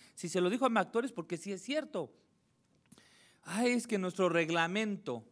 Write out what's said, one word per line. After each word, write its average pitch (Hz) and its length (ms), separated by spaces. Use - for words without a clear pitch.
Si - 120
se 180 140
lo 180 80
dijo 254 160
a 247 40
mi 226 100
actor 226 260
es 262 60
porque 170 260
sí 202 140
es 185 100
cierto. 254 500
"Ay, 233 300
es 240 120
que 208 140
nuestro 185 280
reglamento", 170 1040